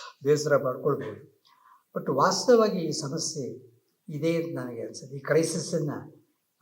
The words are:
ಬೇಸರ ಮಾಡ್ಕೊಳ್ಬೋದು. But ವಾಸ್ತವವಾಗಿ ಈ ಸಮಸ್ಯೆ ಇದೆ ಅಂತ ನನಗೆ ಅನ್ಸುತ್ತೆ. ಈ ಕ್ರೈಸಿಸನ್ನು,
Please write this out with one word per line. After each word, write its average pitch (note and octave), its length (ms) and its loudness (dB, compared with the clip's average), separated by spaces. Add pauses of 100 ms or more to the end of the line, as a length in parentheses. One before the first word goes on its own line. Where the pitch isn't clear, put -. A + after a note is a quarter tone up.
(240)
ಬೇಸರ C#3+ 400 4
ಮಾಡ್ಕೊಳ್ಬೋದು. B2+ 720 -2 (640)
But - 140 -4
ವಾಸ್ತವವಾಗಿ F#3 680 4
ಈ D#3+ 120 -4
ಸಮಸ್ಯೆ D3 540 -6 (640)
ಇದೆ D#3+ 260 0
ಅಂತ D#3+ 240 -4
ನನಗೆ A#2+ 220 -8
ಅನ್ಸುತ್ತೆ. C3 340 -12
ಈ C#3 40 -8
ಕ್ರೈಸಿಸನ್ನು, D3+ 1040 0 (360)